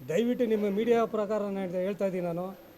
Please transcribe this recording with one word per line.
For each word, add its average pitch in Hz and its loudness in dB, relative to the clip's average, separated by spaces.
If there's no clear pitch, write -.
ದಯವಿಟ್ಟು 240 2
ನಿಮ್ಮ 208 2
ಮೀಡಿಯಾ 226 4
ಪ್ರಕಾರ 214 -2
ನಾನು 196 -4
ಹೇಳ್ತಾ 185 -2
ಇದ್ದೀನಿ, 180 -2
ನಾನು 180 -6